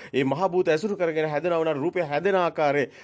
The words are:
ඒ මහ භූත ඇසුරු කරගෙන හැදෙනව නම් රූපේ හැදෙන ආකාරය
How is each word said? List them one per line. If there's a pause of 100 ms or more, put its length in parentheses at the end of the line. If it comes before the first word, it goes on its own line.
ඒ
මහ
භූත
ඇසුරු
කරගෙන
හැදෙනව
නම්
රූපේ
හැදෙන
ආකාරය (160)